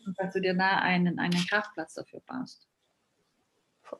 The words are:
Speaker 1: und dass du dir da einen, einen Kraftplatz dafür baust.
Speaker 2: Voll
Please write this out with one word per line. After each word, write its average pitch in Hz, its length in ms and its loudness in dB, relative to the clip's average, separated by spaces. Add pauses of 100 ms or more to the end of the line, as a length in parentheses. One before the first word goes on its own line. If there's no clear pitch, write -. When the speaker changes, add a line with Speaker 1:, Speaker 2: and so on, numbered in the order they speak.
Speaker 1:
und 190 140 -6
dass 185 140 -2
du 190 80 0
dir 185 120 2
da 190 260 4
einen, 175 400 2
einen 180 300 2
Kraftplatz 208 460 -2
dafür - 300 -14
baust. - 400 -10 (1160)
Speaker 2:
Voll - 160 -14